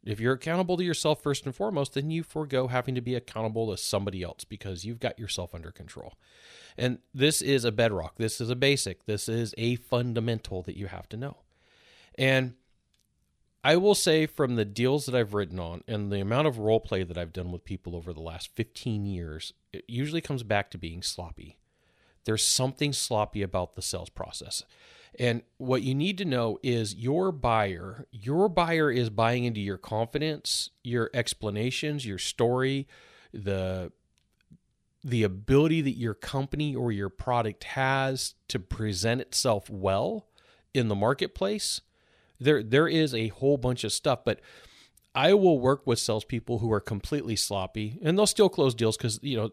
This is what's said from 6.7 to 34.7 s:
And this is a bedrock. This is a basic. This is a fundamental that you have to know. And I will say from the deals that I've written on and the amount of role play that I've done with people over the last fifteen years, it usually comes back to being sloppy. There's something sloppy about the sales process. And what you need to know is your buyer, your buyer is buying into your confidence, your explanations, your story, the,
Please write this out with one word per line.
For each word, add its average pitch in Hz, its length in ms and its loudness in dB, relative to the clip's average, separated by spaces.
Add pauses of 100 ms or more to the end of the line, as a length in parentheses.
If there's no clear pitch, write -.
And 123 200 0 (140)
this 143 300 2
is 135 220 2
a 117 80 2
bedrock. 104 440 0
This 110 240 -2
is 113 80 -2
a 123 80 0
basic. 131 500 0
This 107 220 -4
is 113 300 -2
a 117 160 2
fundamental 117 880 -2
that - 140 -10
you 98 100 -8
have 90 220 -12
to - 80 -12
know. 139 220 -10 (760)
And 131 380 2 (1080)
I 151 120 8
will 196 200 6
say 156 300 4
from 131 280 0
the 110 100 2
deals 123 420 2
that 127 100 0
I've 104 180 2
written 92 240 -2
on 85 300 -8
and 104 240 -2
the 101 80 0
amount 117 260 2
of 123 120 -2
role 110 220 4
play 95 220 -2
that 87 160 -6
I've 85 140 -6
done 90 180 -6
with 87 140 -8
people 87 320 -8
over 85 160 -10
the 78 80 -12
last 82 340 -12
fifteen 110 500 -4
years, 85 480 -6 (200)
it - 140 -14
usually 147 340 -4
comes 131 240 -6
back 101 260 0
to - 80 -12
being 85 240 -10
sloppy. - 560 -10 (680)
There's 110 180 0
something 135 500 0
sloppy 104 500 -2
about 90 340 -4
the 92 60 -10
sales 85 280 -8
process. - 540 -10 (540)
And 120 240 0 (140)
what 127 260 0
you 131 120 0
need 175 240 0
to 202 60 -2
know 120 380 0
is 113 320 0
your 156 380 0
buyer, 104 800 0
your 143 360 2
buyer 165 420 4
is 117 200 2
buying 113 340 2
into 117 140 0
your 98 200 -2
confidence, - 920 -2 (140)
your 120 280 0
explanations, 123 920 -2
your 98 120 -6
story, 131 680 0 (460)
the, 92 580 -2 (1120)